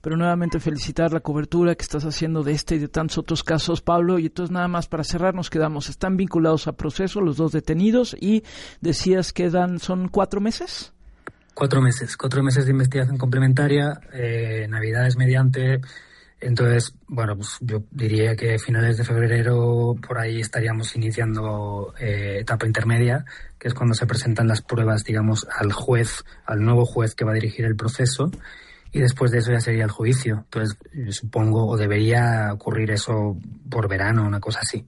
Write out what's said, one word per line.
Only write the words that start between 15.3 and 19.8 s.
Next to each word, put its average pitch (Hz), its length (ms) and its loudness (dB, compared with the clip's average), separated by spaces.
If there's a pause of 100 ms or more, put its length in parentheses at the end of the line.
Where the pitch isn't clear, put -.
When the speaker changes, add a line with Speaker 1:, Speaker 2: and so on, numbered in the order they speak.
Speaker 2:
Entonces, 120 560 2 (140)
bueno, 113 260 -2
pues 104 280 -10
yo 107 280 -2
diría 110 460 0
que 113 200 0
a - 20 0
finales 113 400 0
de 113 60 0
febrero 120 920 2 (100)